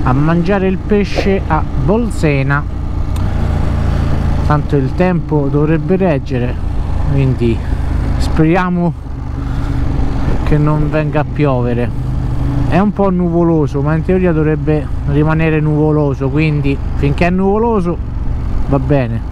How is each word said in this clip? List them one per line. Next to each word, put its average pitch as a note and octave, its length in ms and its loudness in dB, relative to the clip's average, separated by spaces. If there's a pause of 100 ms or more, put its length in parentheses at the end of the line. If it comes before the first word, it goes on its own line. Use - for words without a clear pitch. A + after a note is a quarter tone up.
a A#2 80 0
mangiare E3+ 560 2
il F#3 100 0
pesce G3+ 680 0
a D#3+ 160 0 (220)
Bolsena. D3 760 0 (1900)
Tanto D3 280 0
il C3 200 0
tempo D#3 540 0
dovrebbe D3+ 460 0
reggere, C3 580 -2 (600)
quindi B2 440 2 (600)
speriamo F3 760 2 (1500)
che D3+ 140 2
non D3+ 320 2
venga D3+ 320 0
a C#3 100 0
piovere. B2 580 0 (800)
È D#3 100 2
un G3+ 140 2
po' G3 180 0
nuvoloso, E3+ 720 2
ma D3 140 0
in D#3+ 80 -2
teoria F#3 300 2
dovrebbe D3+ 520 0 (220)
rimanere D#3 540 2
nuvoloso, D3+ 680 2
quindi C#3+ 500 0 (180)
finché D3 320 0
è - 20 2
nuvoloso G3 680 0 (680)
va C#3 100 2
bene. C3 440 0 (100)